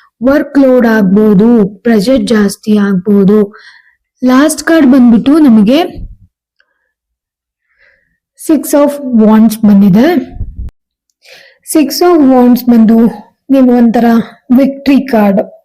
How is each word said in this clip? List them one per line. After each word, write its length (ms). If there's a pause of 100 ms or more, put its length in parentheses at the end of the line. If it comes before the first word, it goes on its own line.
(240)
ವರ್ಕ್ 360
ಲೋಡ್ 280
ಆಗ್ಬೋದು, 920
ಪ್ರೆಷರ್ 500
ಜಾಸ್ತಿ 500
ಆಗ್ಬೋದು. 760 (720)
ಲಾಸ್ಟ್ 380
ಕಾರ್ಡ್ 240
ಬಂದ್ಬಿಟ್ಟು 520
ನಮಗೆ 400 (2750)
six 120
of 280 (240)
wands 520
ಬಂದಿದೆ. 460 (1600)
Six 140
of 320
wands 500
ಬಂದು 340 (440)
ನೀವು 280
ಒಂಥರ 280 (520)
ವಿಕ್ಟರಿ 500
ಕಾರ್ಡ್ 340 (240)